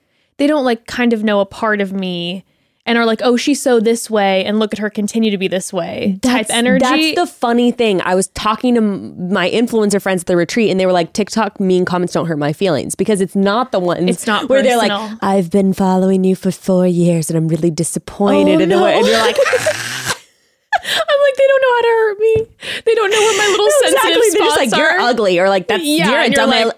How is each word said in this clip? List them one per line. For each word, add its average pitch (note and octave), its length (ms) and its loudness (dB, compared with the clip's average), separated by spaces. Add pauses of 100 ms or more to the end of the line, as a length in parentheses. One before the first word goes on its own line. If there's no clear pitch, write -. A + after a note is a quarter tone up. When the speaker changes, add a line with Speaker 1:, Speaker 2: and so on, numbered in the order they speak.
(380)
Speaker 1:
they C#4+ 100 2
don't, D4 180 2
like, A#3 220 -2
kind A#3+ 260 0
of G#3 100 -2
know G#3 160 2
a G3 60 0
part G#3+ 340 -2
of F#3+ 140 -4
me F3+ 500 -6 (420)
and A#3 120 0
are A#3 80 2
like, A3+ 180 0
"Oh, B3 140 2
she's C#4 240 -2
so B3 180 2
this A3+ 300 0
way G3 340 2
and G#3+ 160 -2
look G#3+ 140 -2
at - 60 -6
her G#3 100 -4
continue G#3+ 420 -2
to G3+ 60 -2
be F#3 100 -2
this F3 240 -4
way" F#3+ 500 -4
type A#3+ 260 0
Speaker 2:
That's, - 20 -8
Speaker 1:
energy. B3+ 340 2
Speaker 2:
that's D4 320 2
the F4 100 2
funny A#3+ 460 0
thing. A3 300 0
I F#3 120 -2
was F#3+ 220 0
talking A3 380 0
to A#3 80 2
m-, F3+ 500 -4
my F#3 180 0
influencer G#3+ 520 0
friends F#3+ 220 -2
at - 40 -6
the F#3 80 2
retreat F3 340 0
and F#3 80 0
they F#3 80 2
were F#3 60 2
like, F3 220 0
"TikTok G#3 480 -4
mean F#3 240 2
comments F3+ 260 -2
don't E3+ 140 -2
hurt D#3+ 140 -4
my D3 120 -2
feelings," D#3+ 420 -2
because G3 280 0
it's F#3+ 160 -2
not G3+ 340 0
the G3+ 80 -2
ones F3 300 -2
Speaker 1:
It's F3+ 180 -4
not G#3+ 220 -2
Speaker 2:
where C4+ 120 4
they're B3 140 2
like, G#3+ 160 0
Speaker 1:
personal. G#3+ 300 -8
Speaker 2:
"I've G3 280 0
been F#3+ 220 2
following F#3 540 0
you F#3+ 100 2
for F#3 160 -4
four F#3 340 0
years E3+ 440 0
and E3 80 -2
I'm D#3+ 100 0
really E3 240 0
disappointed G3+ 880 0
Speaker 1:
Oh, E4 40 2
Speaker 2:
in E4 40 2
the F#4 160 2
way." - 80 2
Speaker 1:
no. - 60 2
Speaker 2:
And A4+ 100 2
you're A4+ 100 2
like, A4+ 200 0
Speaker 1:
<laughs> C5+ 100 0 (1400)
I'm - 60 -6
like, C#5+ 460 0
"They C5+ 100 4
don't C5+ 140 4
know B4+ 140 2
how A#4 60 2
to A#4 60 2
hurt A4 320 0
me. A4 160 2 (500)
They A4+ 100 2
don't G#4 160 0
know A4 100 2
what G#4 160 2
my G#4 100 0
little G4+ 180 0
Speaker 2:
No, D5 60 4 (120)
Speaker 1:
sensitive D#4 100 2
Speaker 2:
exactly. A#4 380 2
They're E4 100 0
just A#4+ 140 2
Speaker 1:
spots C4 160 0
Speaker 2:
like, - 80 0
"You're D#4+ 220 2
Speaker 1:
are." A#3+ 80 2
Speaker 2:
ugly," G#3 300 0
or F#3+ 80 2
like, G3 200 0
"That's, G#3 160 -2
Speaker 1:
Yeah, D4+ 260 0
Speaker 2:
you're C#4+ 100 2
a D#4+ 40 0
Speaker 1:
and - 100 0
you're C#4 80 2
Speaker 2:
dumb A3+ 80 2
Speaker 1:
like A3+ 160 2 (120)